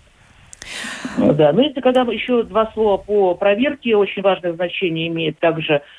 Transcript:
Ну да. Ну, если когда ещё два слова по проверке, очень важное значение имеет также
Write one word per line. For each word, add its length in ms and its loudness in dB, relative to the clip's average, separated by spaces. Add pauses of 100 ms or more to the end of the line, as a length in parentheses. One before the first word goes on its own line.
(1200)
Ну 140 4
да. 200 4
Ну, 100 4
если 180 -2
когда 220 2
ещё 400 -2
два 320 -2
слова 240 2
по 360 0
проверке, 600 0
очень 260 0
важное 300 0
значение 560 -4
имеет 300 -4
также 440 0 (160)